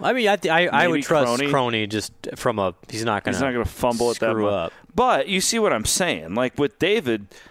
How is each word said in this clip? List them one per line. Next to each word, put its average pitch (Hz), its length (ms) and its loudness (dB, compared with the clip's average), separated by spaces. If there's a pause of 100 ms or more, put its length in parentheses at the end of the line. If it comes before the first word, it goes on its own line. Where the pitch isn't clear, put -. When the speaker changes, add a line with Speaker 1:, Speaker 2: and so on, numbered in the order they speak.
Speaker 1:
I 175 120 0
mean, 240 160 0
I, 208 80 2
th-, 165 160 -2
I, 170 140 4
I 147 220 2
would 165 60 2
Speaker 2:
Maybe 143 100 0
Speaker 1:
trust 147 220 2 (120)
Speaker 2:
Crony. 143 120 -2
Speaker 1:
Crony 120 360 0
just 104 260 -4 (240)
from 117 220 -2
a, 92 160 0 (140)
he's 107 160 -6
not 107 200 0
gonna 101 120 -2
Speaker 2:
He's 113 60 -2
not 135 100 0
gonna 120 120 -2
fumble 120 460 0
it 113 100 -4
that 113 100 2
Speaker 1:
screw 110 140 0
Speaker 2:
much. 104 80 2
Speaker 1:
up. 87 200 -2 (220)
Speaker 2:
But 220 340 2
you 190 120 0
see 226 180 -2
what 208 140 2
I'm 110 120 0
saying. 95 500 -2
Like, 123 240 -2
with 143 200 0
David, 143 480 0 (240)